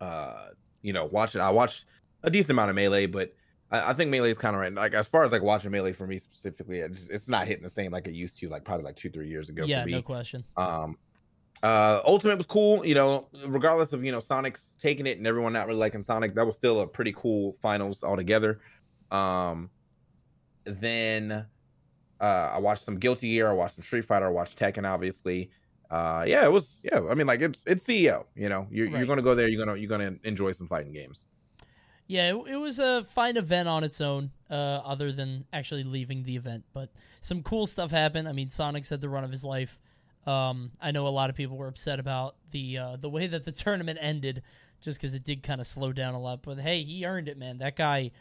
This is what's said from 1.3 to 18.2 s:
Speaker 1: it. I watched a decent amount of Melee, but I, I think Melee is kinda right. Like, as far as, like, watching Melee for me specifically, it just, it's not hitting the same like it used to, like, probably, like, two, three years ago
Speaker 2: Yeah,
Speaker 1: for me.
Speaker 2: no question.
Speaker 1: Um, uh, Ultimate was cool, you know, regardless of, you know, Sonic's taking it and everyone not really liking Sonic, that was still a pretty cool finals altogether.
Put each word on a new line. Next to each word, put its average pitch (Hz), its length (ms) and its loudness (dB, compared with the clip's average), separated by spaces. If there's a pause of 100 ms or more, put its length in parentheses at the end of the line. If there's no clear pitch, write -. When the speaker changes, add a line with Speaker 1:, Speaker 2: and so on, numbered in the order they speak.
Speaker 1:
it. 98 60 0
I 95 100 4
watched 113 360 4 (360)
a 165 80 2
decent 165 220 4
amount 110 180 4
of 95 60 0
Melee, 98 300 4
but 92 280 -4 (360)
I, 101 200 2
I 131 40 2
think 151 160 2
Melee 123 200 4
is 110 80 0
kinda 104 200 0
right. 95 140 -2
Like, 107 220 0
as 107 140 2
far 160 160 6
as, 117 80 4
like, 107 100 2
watching 101 300 2
Melee 95 200 0
for 95 140 -8
me 95 120 -6
specifically, - 600 -10
it 82 120 -6
just, 92 180 -16
it's 104 180 -8
not 101 180 0
hitting 90 180 -6
the 90 60 -12
same 95 220 -6
like 90 160 -6
it 82 60 -10
used 87 260 -8
to, 90 80 -8
like, 76 160 -10
probably, 85 200 -4
like, 71 120 -12
two, - 140 -12
three 78 180 -10
years 78 200 -8
ago 78 180 -6
Speaker 2:
Yeah, 131 160 0
Speaker 1:
for - 40 -6
me. 87 60 -2
Speaker 2:
no 123 100 -2
question. 123 420 -10 (120)
Speaker 1:
Um, 82 420 -2 (640)
uh, 107 440 6
Ultimate 202 320 6
was 180 80 -4
cool, 208 400 6
you 151 80 4
know, 139 340 4 (180)
regardless 151 460 4
of, 127 120 -4
you 135 80 0
know, 120 80 -2
Sonic's 135 600 -4
taking 143 260 0
it 127 120 -2
and 107 80 -4
everyone 113 280 2
not 107 120 0
really 110 140 0
liking 107 220 0
Sonic, 110 320 0
that 113 120 4
was 110 100 -2
still 113 260 4
a 90 60 0
pretty 113 280 -2
cool 101 460 0
finals 101 420 0
altogether. 107 560 4 (500)